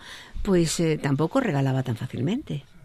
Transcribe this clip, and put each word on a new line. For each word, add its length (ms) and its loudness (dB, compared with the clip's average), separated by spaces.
pois, 400 4
eh, 180 2
tampouco 400 2
regalaba 460 2
tan 100 -2
facilmente. 680 -4